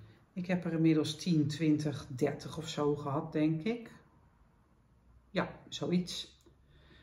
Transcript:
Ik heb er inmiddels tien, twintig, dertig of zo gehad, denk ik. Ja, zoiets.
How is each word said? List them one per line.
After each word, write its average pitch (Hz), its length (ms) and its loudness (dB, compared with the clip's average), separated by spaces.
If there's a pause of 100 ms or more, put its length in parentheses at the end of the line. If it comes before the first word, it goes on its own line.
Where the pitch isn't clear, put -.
(340)
Ik 180 120 -6
heb 175 200 0
er 165 80 -2
inmiddels 160 420 4
tien, 156 320 2
twintig, 151 680 0
dertig 139 420 -2
of 156 120 -8
zo 147 260 0
gehad, 139 360 -4
denk 156 320 2
ik. 233 280 -4 (1400)
Ja, - 200 -2 (200)
zoiets. - 720 -4 (600)